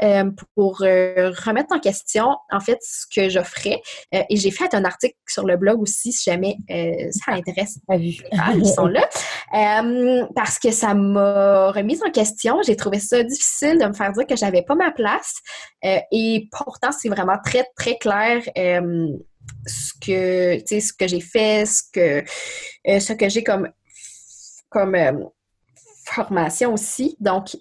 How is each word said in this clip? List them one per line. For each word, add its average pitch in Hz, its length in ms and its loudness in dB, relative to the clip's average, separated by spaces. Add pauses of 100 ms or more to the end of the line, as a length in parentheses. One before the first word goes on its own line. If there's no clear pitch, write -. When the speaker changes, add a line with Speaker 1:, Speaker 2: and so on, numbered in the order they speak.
Speaker 1:
euh, 202 260 4 (280)
pour, 196 260 2
euh, 185 480 4 (160)
remettre 247 260 0
en 339 60 0
question, 220 580 0 (140)
en 196 80 0
fait, 226 240 0
ce - 320 -12
que 196 140 2
j'offrais. 185 520 -2 (320)
Euh, 190 160 2
et 208 60 0
j'ai 196 160 2
fait 349 240 -2
un 196 100 2
article 185 300 -2 (140)
sur 196 180 -4
le 180 100 4
blog 202 240 4
aussi, 214 320 -4
si - 160 -4
jamais, 190 280 0 (160)
euh, 170 400 -4
ça - 220 -4
intéresse 185 520 -6
Speaker 2:
Pas 190 120 2
vu. 170 180 -2 (160)
Speaker 1:
les 214 40 -2
femmes, 190 220 2
ils 202 80 4
sont 190 220 4
là. 294 200 2 (460)
Euh, 240 800 2
parce - 240 -2
que 226 140 2
ça 214 220 0
m'a 202 760 4
remise 208 340 -2
en 381 60 0
question. 226 560 0
J'ai 214 80 4
trouvé 208 240 -2
ça 240 240 2
difficile 285 560 0
de 247 80 2
me 202 60 -2
faire 202 200 -2
dire 233 140 -2
que - 80 -2
j'avais 190 280 2
pas 220 120 0
ma 339 160 2
place. 233 440 -2 (500)
Euh, 190 140 2 (120)
et 220 400 0
pourtant, - 400 -6
c'est 294 180 -4
vraiment 196 360 0
très, 254 200 2 (120)
très 240 200 -2
clair, 226 460 0 (160)
euh, 175 480 0 (600)
ce - 240 -8 (120)
que, 185 540 0
tu - 80 -16
sais, 208 140 0
ce - 120 -4
que - 140 -2
j'ai 175 140 -2
fait, 214 440 2
ce - 180 -2 (100)
que, 147 320 2 (640)
euh, 202 100 6
ce 202 140 -4
que 220 160 2
j'ai 220 160 -2
comme, 196 240 0 (1000)
comme, 190 260 0
euh, 156 180 4 (920)
formation 196 680 0
aussi. 254 440 -4
Donc, 190 420 -2